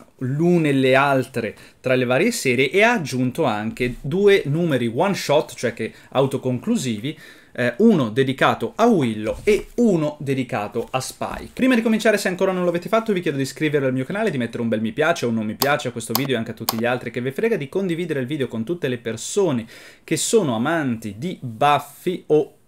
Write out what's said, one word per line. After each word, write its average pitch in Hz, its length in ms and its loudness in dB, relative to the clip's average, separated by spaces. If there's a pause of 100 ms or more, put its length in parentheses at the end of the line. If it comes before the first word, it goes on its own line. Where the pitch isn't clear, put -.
(200)
l'une 156 500 2
e 139 40 2
le 131 220 4
altre 131 600 2 (240)
tra 127 140 0
le 127 120 2
varie 143 260 2
serie, 131 400 2
e 190 100 4
ha 226 120 6
aggiunto 131 500 -2
anche 113 580 -2
due 196 440 4
numeri 139 460 0
one 175 220 0
shot, - 400 0
cioè 113 200 -4
che 110 200 -8 (160)
autoconclusivi, 131 1040 -2 (360)
eh, 120 280 -2
uno 190 300 6
dedicato 127 680 0
a 220 100 6
Willow 110 560 0
e 131 320 2
uno 170 440 2
dedicato 120 720 -4
a 131 100 -2
Spike. - 540 -8
Prima 262 220 2
di 226 80 2
cominciare, 220 340 2
se 208 100 -4
ancora 185 240 0
non 180 140 -2
l'avete 170 240 -2
fatto, 226 240 0
vi 185 80 -2
chiedo 151 160 -2
di 135 60 0
iscrivervi 143 420 -2
al 131 80 0
mio 131 120 -2
canale, 202 260 -4
di 139 80 -4
mettere 117 240 -4
un 117 60 -2
bel 107 120 0
mi 107 120 -4
piace 160 320 0
o 120 40 0
un 113 60 0
non 110 100 -2
mi 107 100 -6
piace 143 340 0
a - 20 -6
questo 117 220 -8
video 131 200 -2
e 117 60 0
anche 113 120 -6
a 107 40 -12
tutti 117 200 -6
gli 113 100 0
altri 123 260 -2
che 123 100 -6
ve 131 100 -4
frega, 226 240 0
di 143 140 -4
condividere 170 500 -4
il 127 60 -2
video 135 220 -2
con 113 160 -6
tutte 156 240 -4
le 123 100 -2
persone 117 720 -2 (360)
che - 140 -2
sono 170 380 2
amanti 120 640 -2
di 175 200 -8
Buffy 143 880 -2
o 151 260 2 (140)